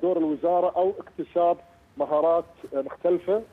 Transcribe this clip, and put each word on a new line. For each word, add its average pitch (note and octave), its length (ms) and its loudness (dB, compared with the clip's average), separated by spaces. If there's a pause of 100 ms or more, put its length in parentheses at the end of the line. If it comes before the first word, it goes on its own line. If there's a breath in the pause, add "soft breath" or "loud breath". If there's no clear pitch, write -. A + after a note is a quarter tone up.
دور F3+ 140 0
الوزارة E3 600 0
أو F#3 220 0
اكتساب F3 580 -2 (400)
مهارات D3+ 480 2 (280)
مختلفة. F3 680 -2 (100)